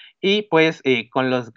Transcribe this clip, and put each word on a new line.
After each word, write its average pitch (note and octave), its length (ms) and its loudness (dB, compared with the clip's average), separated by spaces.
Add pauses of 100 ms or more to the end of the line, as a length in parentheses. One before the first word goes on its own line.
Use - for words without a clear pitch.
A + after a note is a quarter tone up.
(220)
Y, G#3 220 0
pues, D#3+ 420 0
eh, A#2+ 240 0
con C3 220 -2
las A#2+ 260 -4